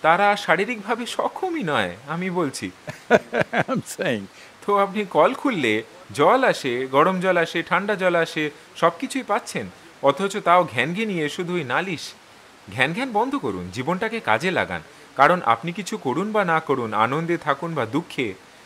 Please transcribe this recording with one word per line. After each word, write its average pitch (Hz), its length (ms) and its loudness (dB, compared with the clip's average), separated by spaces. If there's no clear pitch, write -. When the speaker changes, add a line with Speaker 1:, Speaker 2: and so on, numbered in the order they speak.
Speaker 1:
তারা 196 340 6
শারীরিকভাবে 214 680 -2
সক্ষমই 330 560 -4
নয়, 107 340 0
আমি 170 240 -6
বলছি। 147 400 -4
Speaker 2:
<laughs> - 220 -14
I'm 214 300 -2
saying। 117 280 -2
Speaker 1:
তো 202 120 2
আপনি 196 260 0
কল 214 300 4
খুললে 127 480 0
জল 202 300 6
আসে, 131 420 0
গরম 185 340 2
জল 185 160 2
আসে, 165 260 0
ঠান্ডা 196 320 0
জল 180 200 0
আসে, 160 360 0
সব 170 240 4
কিছুই 262 220 -6
পাচ্ছেন, 202 440 -4
অথচ 196 340 2
তাও 180 360 4
ঘ্যান 131 220 0
ঘেনিয়ে 185 340 -2
শুধুই 175 360 -4
নালিশ। 147 480 -4
ঘ্যান 131 200 2
ঘ্যান 247 200 -4
বন্ধ 240 220 0
করুন, 92 380 -4
জীবনটাকে 185 480 -4
কাজে 120 300 2
লাগান। 92 320 -2
কারণ 160 260 6
আপনি 117 300 0
কিছু 208 240 -8
করুন 175 360 -2
বা 208 120 2
না 160 160 2
করুন, 120 340 -2
আনন্দে 156 420 2
থাকুন 160 380 -2
বা 123 120 0
দুঃখে, 117 480 -4